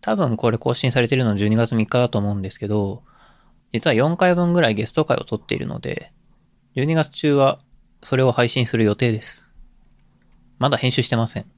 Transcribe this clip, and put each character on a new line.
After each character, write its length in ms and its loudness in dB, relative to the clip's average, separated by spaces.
多 160 -2
分 200 0
こ 140 0
れ 80 -2
更 160 -2
新 180 -2
さ 80 0
れ 80 2
て 80 0
る 80 2
の 120 2
十 120 0
二 80 2
月 180 0
三 120 2
日 120 0
だ 100 2
と 100 -2
思 140 -2
う 40 -2
ん 60 -6
で 80 -6
す 80 -12
け 100 -8
ど、 340 -2
実 160 -2
は 60 2
四 220 2
回 180 2
分 180 2
ぐ 80 4
ら 100 4
い 40 0
ゲ 120 -2
ス 60 -8
ト 120 0
会 120 0
を 80 -6
撮 120 -6
っ 40 -6
て 140 -6
い 40 -6
る 80 -6
の 140 -8
で、 320 -10
十 80 0
二 100 0
月 160 0
中 240 0
は 260 4
そ 140 -2
れ 60 4
を 80 4
配 180 2
信 180 0
す 100 -4
る 80 4
予 100 2
定 160 0
で 120 -2
す。 280 -10
ま 120 0
だ 60 0
編 160 0
集 100 0
し 60 -2
て 80 0
ま 100 0
せ 140 -8
ん。 180 -16